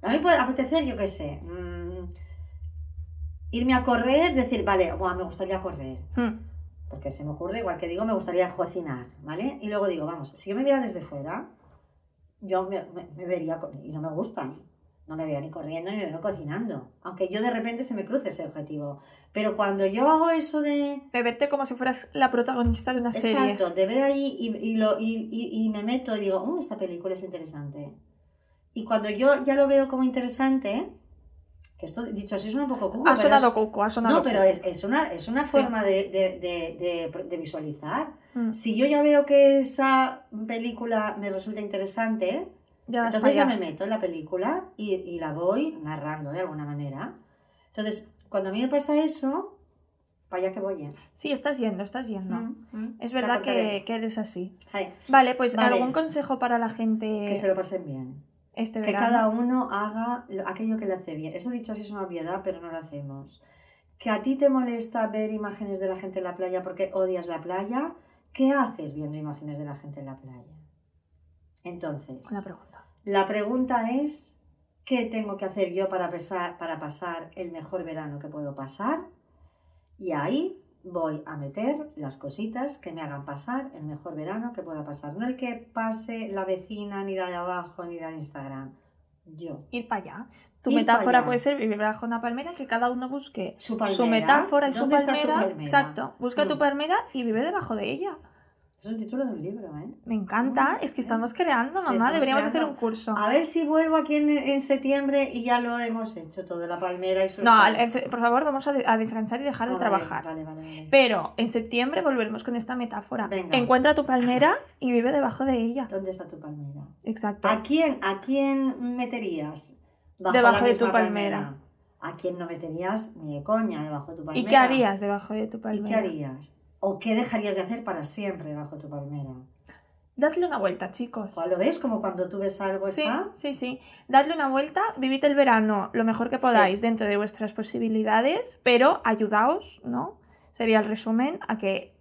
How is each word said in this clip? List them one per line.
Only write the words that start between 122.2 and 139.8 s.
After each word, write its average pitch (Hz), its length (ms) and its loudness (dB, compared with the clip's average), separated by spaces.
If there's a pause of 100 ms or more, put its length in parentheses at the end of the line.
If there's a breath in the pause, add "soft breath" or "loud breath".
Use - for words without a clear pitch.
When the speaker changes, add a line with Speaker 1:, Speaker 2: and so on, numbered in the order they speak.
Speaker 1:
no 170 80 -8
meterías 170 720 -6
ni 151 220 -8
de - 40 -14
coña 214 400 0
debajo 147 280 -8
de - 40 -12
tu - 60 -14
Speaker 2:
¿Y - 20 -12
qué 156 80 -10 (240)
Speaker 1:
palmera? 262 60 10
Speaker 2:
harías 247 380 4
debajo 202 340 -4
de 214 140 -2
tu 220 100 -10
Speaker 1:
¿Y - 20 -10
Speaker 2:
palmera? 208 280 -4 (120)
Speaker 1:
qué 185 80 -2
harías? 143 480 -8 (260)
¿O 190 160 0
qué 220 160 0
dejarías 214 420 0
de 190 40 -2
hacer 226 240 -6
para 170 200 -6
siempre 151 440 -4
debajo 147 280 -10
de 151 40 -14
tu 147 80 -16
palmera? 143 460 -10 (800 soft breath)
Speaker 2:
Dadle 311 300 2
una 302 100 -2
vuelta, 185 340 -2
chicos. 233 440 -8
Speaker 1:
¿Cuál 170 160 -2
lo 180 80 2
ves? 269 200 2
Como 226 220 -2
cuando 185 300 -2
tú 202 80 -8
ves 196 240 -2
algo, 196 260 -2
Speaker 2:
Sí, 196 140 -2
Speaker 1:
está 302 320 -2
Speaker 2:
sí, 285 180 -6
sí. 254 280 -6 (280 loud breath)
Dadle 285 260 6
una 294 140 0
vuelta, 285 320 0 (160)
vivid 262 300 2
el 285 80 6
verano 220 580 6
lo 233 120 2
mejor 226 260 2
que 262 60 -2
Speaker 1:
Sí. 254 40 -2
Speaker 2:
podáis 208 400 6
dentro 226 260 2
de 202 120 2
vuestras 214 340 -4
posibilidades, 226 1080 0
pero 254 420 6
ayudaos, 220 800 2